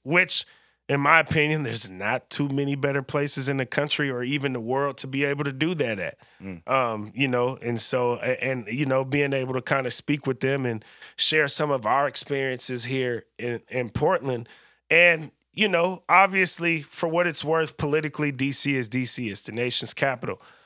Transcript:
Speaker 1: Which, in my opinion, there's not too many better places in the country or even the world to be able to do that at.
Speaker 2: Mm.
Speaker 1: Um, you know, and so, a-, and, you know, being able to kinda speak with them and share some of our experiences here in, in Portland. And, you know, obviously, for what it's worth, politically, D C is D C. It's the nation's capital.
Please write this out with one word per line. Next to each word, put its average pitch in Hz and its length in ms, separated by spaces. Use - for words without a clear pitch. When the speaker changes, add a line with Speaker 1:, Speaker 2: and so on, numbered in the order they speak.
Speaker 1:
Which, 175 420
in 143 120
my 151 200
opinion, 151 440
there's 113 240
not 101 420
too 143 180
many 139 260
better 139 280
places 143 460
in 139 100
the 127 80
country 143 420
or 123 140
even 135 300
the 123 80
world 131 380
to - 80
be 135 180
able 143 200
to 143 80
do 156 220
that 117 240
at. 82 180
Speaker 2:
Mm. 92 260
Speaker 1:
Um, 113 460
you 135 140
know, 123 320
and 120 200
so, 123 340
a-, 117 280
and, 123 260
you 135 180
know, 131 180
being 139 280
able 131 220
to 123 80
kinda 135 280
speak - 360
with 131 140
them 135 240
and 113 200
share 156 320
some 147 220
of 123 160
our 135 200
experiences 127 800
here 127 400
in, 117 300
in 120 220
Portland. 135 580
And, 165 440
you 202 160
know, 175 400
obviously, 175 720
for - 260
what 175 180
it's 160 180
worth, 160 340
politically, 151 520
D 135 220
C 139 240
is 123 120
D 127 180
C. 120 240
It's 95 100
the - 120
nation's 120 400
capital. 123 480